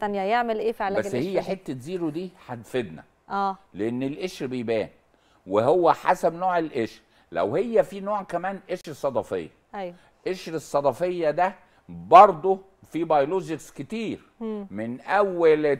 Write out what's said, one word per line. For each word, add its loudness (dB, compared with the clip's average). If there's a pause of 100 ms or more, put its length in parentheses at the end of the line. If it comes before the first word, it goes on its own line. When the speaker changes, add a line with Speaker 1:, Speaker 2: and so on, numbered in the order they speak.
Speaker 1:
تانية، -2
يعمل 0
إيه -2
في -6
علاج -2
Speaker 2:
بس -4
هي -2
Speaker 1:
القشرة -2
دي؟ 0
Speaker 2:
حتة -8
زيرو -6
دي -8 (160)
هتفيدنا. -8 (280)
Speaker 1:
آه. -2 (180)
Speaker 2:
لأن -4
القشر -6
بيبان، -2 (580)
وهو 4
حسب 0
نوع -2
القشر. -4 (320)
لو 0
هي 2
في -8
نوع -4
كمان -8 (100)
قشر -10
صدفية. -4 (260)
Speaker 1:
أيوة. -10 (320)
Speaker 2:
قشر -6
الصدفية 0
ده 0 (340)
برضه 8 (320)
في -4
biologics 0
كتير. -8 (200)
Speaker 1:
مم. -8
Speaker 2:
من -8
أول 2